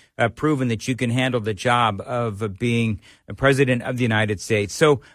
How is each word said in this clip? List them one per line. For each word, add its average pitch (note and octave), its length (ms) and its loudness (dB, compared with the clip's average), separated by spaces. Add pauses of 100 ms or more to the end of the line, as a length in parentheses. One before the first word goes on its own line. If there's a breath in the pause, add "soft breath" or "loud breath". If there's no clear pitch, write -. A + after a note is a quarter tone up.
(160 soft breath)
uh, A#2 140 2
proven C3+ 380 0
that A2+ 200 -4
you C3 80 -2
can A#2 140 -2
handle B2 320 0
the G#2 140 -4
job A#2 460 0
of, A#2 420 -4
uh, A2 60 -2
being A2+ 520 -2 (260 soft breath)
a G#2 60 -12
president C3 480 2
of B2+ 160 -6
the B2 60 0
United G#2+ 360 0
States. G#2 360 -2
So D3+ 260 4 (140 soft breath)